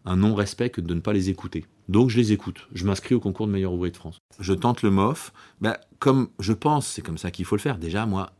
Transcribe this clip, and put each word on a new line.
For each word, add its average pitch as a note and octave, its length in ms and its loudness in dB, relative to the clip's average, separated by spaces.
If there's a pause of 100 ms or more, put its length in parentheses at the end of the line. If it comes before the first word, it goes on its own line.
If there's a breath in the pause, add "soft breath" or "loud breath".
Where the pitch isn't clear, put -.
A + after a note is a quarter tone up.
un F#2 120 0
non-respect G#2 540 2
que - 100 -8
de E2+ 140 -4
ne E2+ 60 -2
pas A2 120 -2
les F#2+ 180 2
écouter. F2+ 340 -6 (240)
Donc A#2 220 6
je A2+ 80 2
les A2 140 4
écoute, - 420 -4
je F#2 100 -8
m'inscris G2+ 300 0
au A#2 60 2
concours G#2+ 260 -4
de G#2 60 0
meilleur F#2+ 200 -2
ouvrier F2+ 180 -2
de - 60 -14
France. E2 220 -16 (200)
Je F#2+ 140 0
tente A#2 300 0
le G#2+ 80 4
mof, G2 420 2 (300 loud breath)
bah, - 180 -2 (180)
comme C3 300 4 (100)
je G2+ 140 0
pense, D3 340 0
c'est - 140 -8
comme D#2+ 160 -8
ça F2+ 140 -6
qu'il F2 160 -8
faut G#2+ 100 0
le - 60 -2
faire. C3 160 -2
Déjà, F2 260 -4
moi, F#2+ 360 -4